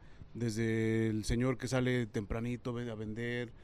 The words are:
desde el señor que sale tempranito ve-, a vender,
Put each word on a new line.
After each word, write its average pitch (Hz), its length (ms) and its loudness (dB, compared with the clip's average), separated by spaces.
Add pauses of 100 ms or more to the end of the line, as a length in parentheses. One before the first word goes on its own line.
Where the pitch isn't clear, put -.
(340)
desde 113 760 2
el 107 160 0
señor 123 320 2
que 123 100 -4
sale 123 380 2
tempranito 113 680 -4
ve-, 120 180 -4
a 110 40 -6
vender, 117 560 -4 (120)